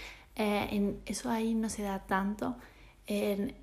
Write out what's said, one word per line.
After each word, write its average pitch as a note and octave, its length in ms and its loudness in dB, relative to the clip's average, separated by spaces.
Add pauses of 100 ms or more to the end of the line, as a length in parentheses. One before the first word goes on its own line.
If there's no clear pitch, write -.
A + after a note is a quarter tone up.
(360)
eh, G#3 360 2
en G3+ 340 2
eso A#3 240 -2
ahí A3+ 240 2
no A3 160 2
se G#3 140 -4
da G3 160 -2
tanto G#3 540 0 (560)
en, G#3 520 0